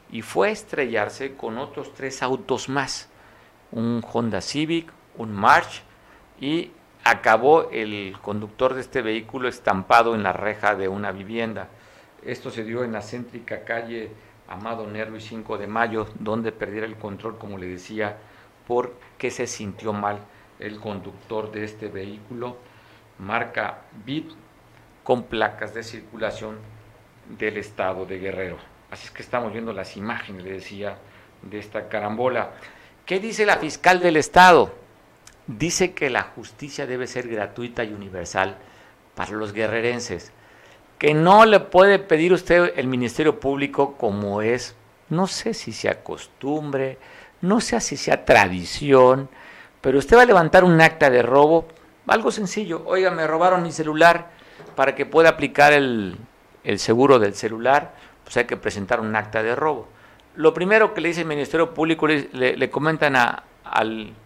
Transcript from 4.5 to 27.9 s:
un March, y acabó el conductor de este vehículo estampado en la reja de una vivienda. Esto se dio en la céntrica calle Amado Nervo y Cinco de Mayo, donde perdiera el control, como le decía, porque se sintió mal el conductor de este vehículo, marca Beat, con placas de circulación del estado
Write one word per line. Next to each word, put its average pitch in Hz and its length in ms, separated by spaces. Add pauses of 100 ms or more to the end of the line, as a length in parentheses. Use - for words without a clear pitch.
un 113 160
March, 123 500 (580)
y 151 320 (300)
acabó 117 680
el 104 500
conductor 107 540
de 131 80
este 127 180
vehículo 113 480
estampado 113 640
en 107 80
la 92 120
reja 104 400
de 95 140
una 101 220
vivienda. 98 580 (540)
Esto 123 280
se 113 120
dio 117 220
en 117 80
la 107 80
céntrica 117 640
calle 117 480 (340)
Amado 107 400
Nervo 110 300
y 113 40
Cinco 110 380
de 101 80
Mayo, 110 400 (120)
donde 110 340
perdiera 107 340
el 110 100
control, 104 420
como 101 180
le 92 100
decía, 101 520 (480)
porque 123 640
se 120 160
sintió 104 460
mal 104 260 (400)
el 107 200
conductor 104 720
de 107 140
este 107 240
vehículo, 104 680 (640)
marca 110 640 (220)
Beat, 143 220 (760)
con 120 220
placas 110 480
de 117 100
circulación 110 760 (800)
del 107 200
estado 95 480